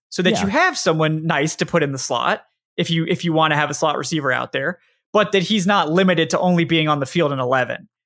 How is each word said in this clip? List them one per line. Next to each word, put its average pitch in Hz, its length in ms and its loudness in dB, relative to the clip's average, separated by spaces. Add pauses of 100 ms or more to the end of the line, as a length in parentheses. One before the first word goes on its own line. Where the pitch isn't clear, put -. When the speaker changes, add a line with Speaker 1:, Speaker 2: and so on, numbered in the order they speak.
(100)
Speaker 1:
so - 120 -4
that 180 100 4
Speaker 2:
Yeah. - 100 0
Speaker 1:
you 190 60 0
have 311 280 2
someone 156 500 0
nice 156 300 0
to - 100 -4
put 165 160 -2
in 143 100 -2
the 135 60 -8
slot, 127 460 -2 (320)
if 170 140 -2
you, 165 160 0
if - 180 -4
you 170 80 -2
wanna 156 240 2
have 147 140 0
a 147 40 -6
slot 151 220 -2
receiver 139 360 -4
out 123 200 -4
there, 143 260 -4 (340)
but 208 200 2
that 190 100 2
he's 190 240 -2
not 190 240 2
limited 170 400 2
to 180 80 0
only 175 260 2
being 156 240 2
on 147 120 2
the 139 60 -2
field 156 260 0
in 135 60 -4
eleven. 127 500 -2 (180)